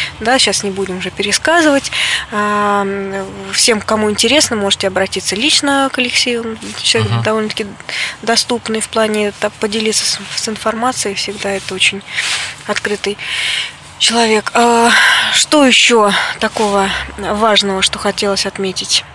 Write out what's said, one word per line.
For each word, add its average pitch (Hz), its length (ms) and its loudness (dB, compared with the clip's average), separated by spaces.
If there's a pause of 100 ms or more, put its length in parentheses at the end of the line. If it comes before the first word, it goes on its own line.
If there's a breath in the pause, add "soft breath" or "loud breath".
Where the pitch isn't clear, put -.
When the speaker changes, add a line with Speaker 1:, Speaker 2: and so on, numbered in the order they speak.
(200 loud breath)
Speaker 1:
да, 233 180 4
сейчас 196 260 2
не 196 60 -2
будем 190 280 -4
уже 180 120 -6
пересказывать. 285 800 2 (400 loud breath)
А, 208 520 0
м, 196 420 -4 (300)
всем, 220 260 2
кому 214 300 2
интересно, 240 460 2
можете 196 320 0
обратиться 190 460 -2
лично 277 560 2
к - 80 -6
Алексею, 240 440 0
он 226 160 -6 (240)
человек - 280 2
Speaker 2:
Мгм. 117 120 0
Speaker 1:
довольно-таки 214 440 0 (540 loud breath)
доступный 226 600 0
в - 100 -6
плане 214 500 0
та-, 208 80 0
поделиться 220 560 -2
с, - 140 -2 (180)
с - 140 -4
информацией, 220 640 -2
всегда 202 380 -6
это 196 220 -6
очень 196 280 0 (640 loud breath)
открытый 202 500 -4 (800 loud breath)
человек. 226 540 2
А, 233 380 4 (420 loud breath)
что 302 320 4
ещё 226 480 6 (260 loud breath)
такого 202 520 0 (260 loud breath)
важного, 202 640 2
что - 180 -2
хотелось 196 460 -2
отметить? - 720 -4